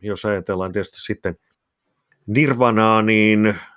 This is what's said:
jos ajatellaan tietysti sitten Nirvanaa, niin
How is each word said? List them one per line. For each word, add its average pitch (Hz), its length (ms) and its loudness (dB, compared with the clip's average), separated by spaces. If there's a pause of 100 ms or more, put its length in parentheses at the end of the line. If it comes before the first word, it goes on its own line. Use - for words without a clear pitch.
jos 101 240 -8
ajatellaan 92 460 -4
tietysti 95 300 -8
sitten 98 360 -8 (880)
Nirvanaa, 113 760 2
niin 107 540 2 (220)